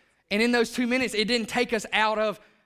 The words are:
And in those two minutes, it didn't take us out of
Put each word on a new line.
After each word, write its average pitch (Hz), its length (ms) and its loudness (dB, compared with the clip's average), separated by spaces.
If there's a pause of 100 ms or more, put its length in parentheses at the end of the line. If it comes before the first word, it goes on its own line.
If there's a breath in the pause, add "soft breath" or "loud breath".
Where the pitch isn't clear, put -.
(320 soft breath)
And 208 100 2
in 240 100 2
those 233 200 2
two 247 160 -2
minutes, 247 260 0
it 214 140 0
didn't 233 220 0
take 240 240 0
us 214 200 -4
out 214 240 2
of 214 220 -2 (260 soft breath)